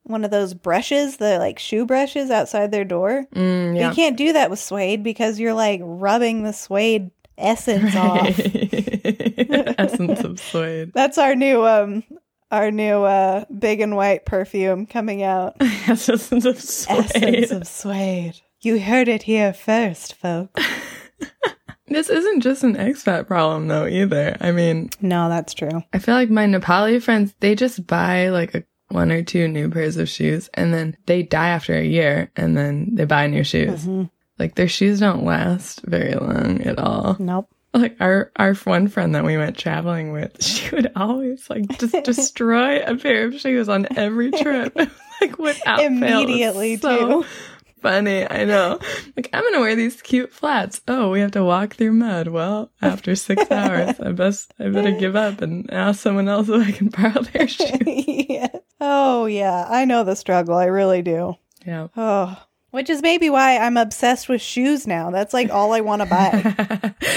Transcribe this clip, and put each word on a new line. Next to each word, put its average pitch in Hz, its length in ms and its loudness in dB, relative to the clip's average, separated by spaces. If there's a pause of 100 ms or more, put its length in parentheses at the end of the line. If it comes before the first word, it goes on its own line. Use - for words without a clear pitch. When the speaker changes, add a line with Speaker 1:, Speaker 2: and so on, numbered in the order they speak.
Speaker 1:
one 220 200 -4
of 208 80 -2
those 202 220 0
brushes, 269 640 -2
the, 208 220 2
like, - 180 -2
shoe 220 280 -2
brushes 269 440 -2
outside 208 420 0
their 208 140 -2
door. 190 480 -2
Speaker 2:
Mm, 180 400 0
Speaker 1:
But 175 60 0
Speaker 2:
yeah. - 100 2
Speaker 1:
you 165 60 -4
can't 311 200 2
do 294 180 2
that 277 180 2
with 214 80 -6
suede 202 440 -4
because 220 360 -2
you're, 226 160 0
like, 208 280 0
rubbing 214 600 0
the 214 100 -4
suede 208 560 0 (260)
essence 208 600 0
off. 180 420 2
Speaker 2:
Right. 220 1400 -2
<laughs> - 20 -
Essence 196 440 0
of 180 180 -6
suede. 165 540 -6
Speaker 1:
That's 269 240 2
our 277 180 4
new, 254 300 4
um, 214 380 2 (480)
our 214 200 0
new, 208 320 2
uh, 196 420 2 (120)
big 208 240 0
and 208 140 0
white 196 300 2
perfume 190 600 -2
coming 214 380 -6
out. 185 340 -2
Speaker 2:
<laughs> - 20 -20
Essence 233 840 0
of 254 160 2
suede. - 540 -2
Speaker 1:
Essence 233 360 2
of 180 160 -6
suede. 190 720 -6 (220)
You 226 180 0
heard 233 280 2
it 220 160 0
here 214 300 2
first, 220 640 -2
folks. 175 520 -4
<laughs> 294 60 -4 (1120)
Speaker 2:
This 311 220 -2
isn't 349 320 2
just 269 220 0
an 233 120 4
expat 196 520 -2
problem, 156 400 0
though, 156 180 0
either. 175 540 0
I 175 120 0
mean, 165 380 2 (120)
Speaker 1:
No, 175 280 2
that's 170 240 -4
true. 160 380 -4
Speaker 2:
I - 80 -2
feel 233 160 2
like 247 140 2
my 214 160 4
Nepali 202 580 4
friends, 208 360 2
they 202 160 4
just 240 300 -2
buy, 180 440 2
like, 175 260 -2
a, 170 80 -6 (240)
one 175 240 0
or 165 100 0
two 170 260 0
new 156 220 -2
pairs 165 280 -2
of 160 120 -2
shoes, 156 460 -2
and 170 180 2
then 160 320 -4
they 180 180 2
die 165 260 0
after 165 260 -2
a 160 100 0
year, 156 500 0
and 165 220 0
then 147 380 -2
they 170 100 2
buy 147 220 2
new 147 160 0
shoes. 156 380 -2
Speaker 1:
Mm-hmm. 190 220 -4 (360)
Speaker 2:
Like, 165 160 -4
their 175 140 2
shoes 202 320 2
don't 196 240 2
last 175 580 -2
very - 320 -2
long - 460 -2
at - 180 -2
all. - 400 0
Speaker 1:
Nope. 185 300 -4 (260)
Speaker 2:
Like, 233 240 2
our, 190 380 2
our 196 180 4
one 190 320 2
friend 175 260 0
that 151 120 0
we 156 120 0
went 156 200 -2
traveling 160 560 -4
with, - 300 -8
<laughs> - 0 -
she - 300 -4
would 262 220 0
always, 254 540 -4
like, 214 280 -4
just 233 220 0
Speaker 1:
<laughs> 285 60 -4
Speaker 2:
destroy 247 760 0
a 240 140 -2
pair 247 320 0
of 269 120 -6
shoes 247 300 0
on 196 180 0 (100)
every 226 340 0
trip. 285 520 -2
<laughs> 254 60 0 (320)
Like, 311 160 -2
without 294 420 0
fail. 302 80 4
It 277 40 2 (100)
was 247 100 2 (120)
Speaker 1:
Immediately, 226 540 0
Speaker 2:
so 247 440 2
Speaker 1:
too. - 60 -6 (540)
Speaker 2:
funny, 196 480 0
I 208 140 -2
know. 202 340 2 (380)
Like, 247 160 -8
"I'm - 120 -2
gonna 415 180 2
wear 220 120 2
these 233 280 -2
cute 247 320 -2
flats. 226 520 -4
Oh, 240 260 0
we 196 100 0
have 202 100 0
to 196 140 0
walk 185 300 0
through 220 180 2
mud. 208 340 2
Well, 180 440 -4 (100)
after 185 340 0
six 202 360 0
Speaker 1:
<laughs> - 0 -
Speaker 2:
hours, 196 500 0
I - 100 -4
best, 185 480 -2
I 208 80 -4
better 202 240 2
give 190 240 -2
up 208 260 0
and 170 300 -6
ask 196 300 0
someone 196 260 0
else 202 220 0
if 226 180 4
I 202 60 0
can 202 160 0
borrow 220 320 0
their 277 260 0
<laughs> - 0 -
shoes." 262 380 -2
Speaker 1:
<laughs> 269 440 -2
Yeah. 247 180 -4 (340)
Oh, 269 460 2
yeah. 196 420 -2
I 254 160 2
know 240 180 2
the 190 120 0
struggle. 180 420 0
I 180 80 4
really 185 380 2
do. 175 320 -2 (300)
Speaker 2:
Yeah. 165 300 -8
Speaker 1:
Oh. 202 480 -2 (280)
Which 269 180 -6
is 294 140 -2
maybe 330 260 2
why 269 280 4
I'm 240 200 2
obsessed 240 500 0
with 247 140 0
shoes 269 460 -2
now. 170 240 -2
That's, 196 220 -2
like, 247 180 0
all 202 220 2
I 226 80 2
wanna 208 260 0
buy. 196 920 0
Speaker 2:
<laughs> - 40 -8 (140)